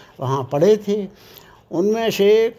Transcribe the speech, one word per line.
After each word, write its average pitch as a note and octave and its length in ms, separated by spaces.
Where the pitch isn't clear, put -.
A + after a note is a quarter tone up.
वहाँ C3+ 320
पड़े F3+ 260
थे। G#3 300
उनमें G#3+ 400
से A3 460